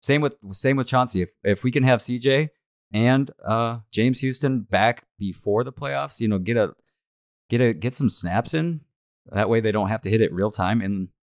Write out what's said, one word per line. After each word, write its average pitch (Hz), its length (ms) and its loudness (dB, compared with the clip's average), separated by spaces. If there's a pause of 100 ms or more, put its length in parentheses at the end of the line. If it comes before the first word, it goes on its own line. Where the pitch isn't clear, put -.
Same 143 180 0
with, 143 140 -2 (160)
same 135 260 0
with 131 120 -2
Chauncey. 127 340 0
If, 87 80 -4 (140)
if 101 180 2
we 127 80 0
can 131 140 2
have 127 180 4
C 123 160 -4
J 139 320 2 (420)
and, 127 380 2 (160)
uh, 117 320 -2 (140)
James 123 260 2
Houston 131 440 -2
back 107 420 0 (120)
before 104 460 -2
the 127 100 -6
playoffs, 139 480 -6
you 117 60 0
know, 104 140 2
get 113 160 -2
a, 104 160 2 (760)
get 117 120 2
a, 120 120 4
get 107 220 -4
some 131 160 2
snaps 92 420 -2
in. 160 280 -4 (460)
That 101 220 -2
way 113 120 4
they 110 100 0
don't 101 200 0
have - 120 -4
to 95 80 -4
hit 110 100 4
it 107 120 2
real 98 180 0
time 101 320 -2
in 95 280 -6 (120)